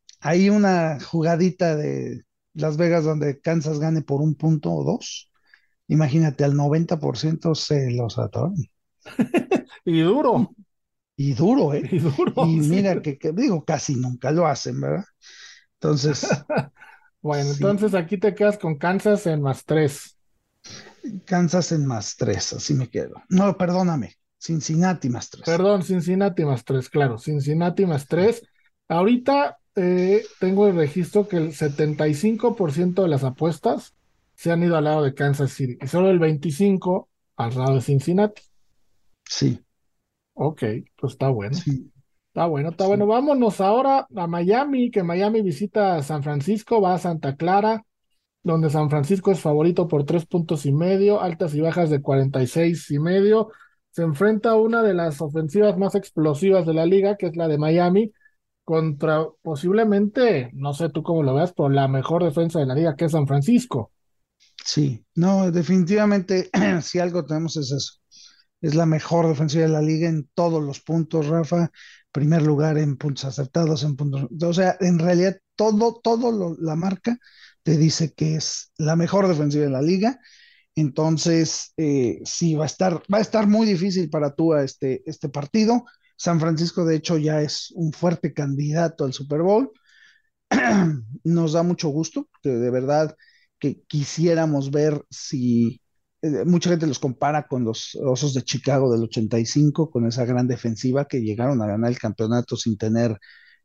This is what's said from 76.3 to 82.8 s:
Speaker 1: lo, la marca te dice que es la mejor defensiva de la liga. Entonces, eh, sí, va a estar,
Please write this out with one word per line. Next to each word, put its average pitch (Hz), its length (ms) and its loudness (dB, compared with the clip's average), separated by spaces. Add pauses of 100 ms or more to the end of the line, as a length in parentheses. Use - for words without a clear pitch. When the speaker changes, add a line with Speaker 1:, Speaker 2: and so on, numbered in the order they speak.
Speaker 1:
lo, 180 260 -4
la 160 160 -4
marca 190 440 -4 (440)
te 160 140 2
dice 156 380 2
que 156 220 -2
es - 420 -8
la 160 180 0
mejor 185 320 2
defensiva 147 360 0
de 139 60 0
la 131 120 -2
liga. 190 360 0 (560)
Entonces, 156 1000 0
eh, 139 480 0
sí, 165 300 -2
va 151 100 -2
a - 20 -4
estar, 170 360 -2 (100)